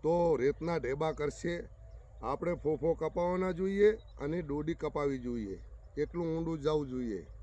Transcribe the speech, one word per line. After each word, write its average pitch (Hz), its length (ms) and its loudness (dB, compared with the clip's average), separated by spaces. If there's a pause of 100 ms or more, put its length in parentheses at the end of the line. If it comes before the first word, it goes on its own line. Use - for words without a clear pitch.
તો 165 340 4
રેતના 143 400 2
ઢેબા 143 360 0
કરશે. 147 500 -4 (600)
આપણે 143 320 -2
ફોફો 151 400 2
કપાવવો 175 420 0
ના 185 160 2
જોઈએ 196 400 6
અને 165 500 -4
ડોડી 151 320 -2
કપાવી 147 440 0
જોઈએ, 113 400 -4 (400)
એટલું 165 400 0
ઊંડું 165 220 -2
જવું 151 280 2
જોઈએ 117 380 -2 (160)